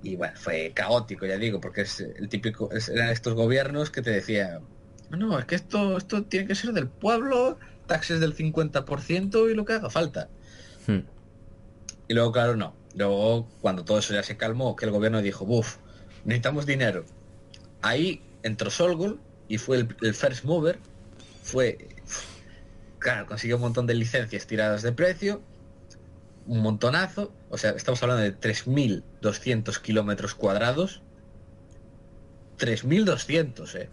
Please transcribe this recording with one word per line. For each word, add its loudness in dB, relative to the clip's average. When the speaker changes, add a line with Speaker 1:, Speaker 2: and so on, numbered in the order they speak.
Speaker 1:
Y -6
bueno, -4
fue -4
caótico, 0
ya -2
digo, -2
porque -6
es -4
el -8
típico, -4
es, -4
eran 2
estos 0
gobiernos 2
que -6
te -2
decían, 0
"No, -8
no, 0
es -4
que -2
esto, 0
esto -4
tiene -2
que 0
ser -4
del 0
pueblo, 2
taxes 0
del 4
cincuenta 0
por -4
ciento 2
y 2
lo 0
que -2
haga -2
falta". -2
Speaker 2:
Hmm. 4
Speaker 1:
Y -2
luego, 4
claro, 4
no. -4
Luego, 2
cuando 0
todo 4
eso 0
ya 0
se -8
calmó, -2
que -6
el 0
gobierno 2
dijo, -2
"Buf, 0
necesitamos 0
dinero". 0
Ahí 0
entró -2
Solgol 0
y -2
fue 2
el, 0
el 2
first -2
mover, 2
fue, 0
claro, 0
consiguió -2
un 2
montón 0
de 2
licencias -2
tiradas 0
de 0
precio, 0
un 2
montonazo, 0
o -8
sea, 2
estamos -2
hablando 2
de 2
tres -2
mil 2
doscientos 0
kilómetros 0
cuadrados. 0
Tres 0
mil 6
doscientos, 0
¿eh? -10